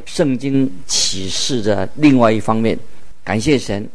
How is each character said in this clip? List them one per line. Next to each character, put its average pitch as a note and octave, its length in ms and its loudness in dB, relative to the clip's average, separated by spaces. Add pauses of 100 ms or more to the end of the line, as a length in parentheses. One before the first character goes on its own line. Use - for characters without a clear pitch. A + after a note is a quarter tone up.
圣 C#3+ 320 0
经 C3+ 340 0 (160)
启 - 400 -2
示 A#2 360 -2
的 G2 320 0
另 C#3 240 6
外 A2+ 120 6
一 A2 80 2
方 A2 180 0
面。 A2 220 0 (460)
感 G#2 160 -2
谢 C3+ 180 2
神， G#2+ 360 -4